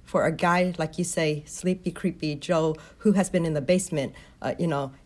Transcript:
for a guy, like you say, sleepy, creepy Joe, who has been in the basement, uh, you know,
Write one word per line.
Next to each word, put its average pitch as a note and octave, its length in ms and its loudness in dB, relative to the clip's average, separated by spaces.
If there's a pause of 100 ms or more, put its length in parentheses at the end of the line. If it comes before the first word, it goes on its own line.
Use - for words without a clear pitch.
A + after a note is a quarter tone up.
for - 220 0
a D#3+ 60 2
guy, F3+ 460 2
like D#3+ 200 -4
you F3 80 0
say, D3+ 400 -2
sleepy, F3+ 460 -4
creepy D#3+ 440 -4
Joe, D#3+ 400 0 (240)
who G#3+ 140 4
has F#3 160 2
been F3 160 2
in D#3+ 80 0
the D3 80 0
basement, D#3+ 520 0 (280)
uh, B2 180 -4
you E3+ 80 0
know, C#3 240 -2 (140)